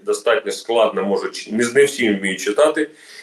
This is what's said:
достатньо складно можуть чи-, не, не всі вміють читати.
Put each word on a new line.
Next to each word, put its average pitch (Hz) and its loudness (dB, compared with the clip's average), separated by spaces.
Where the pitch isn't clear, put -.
достатньо 104 0
складно 98 0
можуть 98 -4
чи-, - -12
не, 117 0
не 143 6
всі 110 0
вміють 95 -4
читати. 151 0